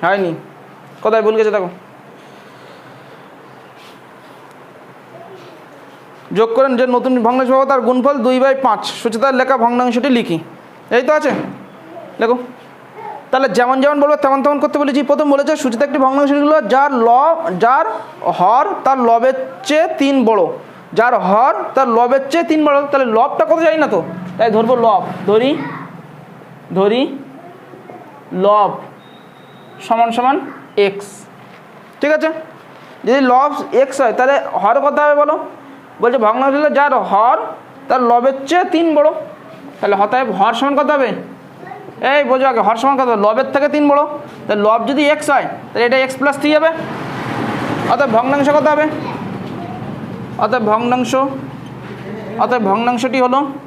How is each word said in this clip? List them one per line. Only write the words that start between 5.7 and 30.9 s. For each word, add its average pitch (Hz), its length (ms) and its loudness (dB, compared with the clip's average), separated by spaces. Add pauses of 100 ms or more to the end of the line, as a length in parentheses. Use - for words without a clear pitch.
যোগ 226 180 4
করেন 262 220 4
যে 262 60 4 (120)
নতুন 254 160 0 (140)
ভগ্নাংশ 247 280 0
পাবো 269 180 4
তার 262 160 2
গুণফল 254 280 2 (100)
দুই 254 180 2
by 269 100 4 (120)
পাঁচ। 214 160 0 (180)
সুচেতার 233 400 0
লেখা 262 240 2
ভগ্নাংশটি 240 540 0
লিখি, 170 200 -2 (580)
এই 247 100 2
তো 302 120 2
আছে, 302 120 0 (920)
লেখো। 226 160 2 (920)
তাহলে 262 180 0 (100)
যেমন 247 240 2
যেমন 294 200 2
বলবো 294 220 2
তেমন 269 200 2
তেমন 294 180 2
করতে 294 200 -2
বলেছি। 277 180 0 (100)
প্রথম 294 240 2
বলেছে 277 180 0 (100)
সুচেতা 233 260 0
একটি 277 160 -4
ভগ্নাংশ 277 340 2
লিখলো 294 180 2 (180)
যার 277 160 2 (160)
ল-, 277 320 4 (260)
যার 277 220 2 (520)
হর 226 280 2 (180)
তার 269 140 2 (100)
লবের 233 280 2 (300)
চেয়ে 311 200 2 (140)
তিন 277 140 2 (140)
বড়, 208 140 2 (560)
যার 240 160 4 (140)
হর 233 260 4 (200)
তার 262 140 2 (100)
লবের 247 320 2
চেয়ে 339 200 0
তিন 311 160 2
বড়, 285 100 4 (140)
তাহলে 277 160 2 (100)
লবটা 285 340 2
কত 330 160 4
জানি 311 180 2
না 262 100 -2
তো, 175 60 2 (360)
তাই 226 200 2
ধরবো 226 180 2 (120)
লব, 196 160 4 (280)
ধরি, 233 200 4 (1300)
ধরি 208 240 2 (1400)
লব 208 260 4 (1120)
সমান 233 300 2
সমান 254 200 2 (500)
এক্স, - 200 -6 (960)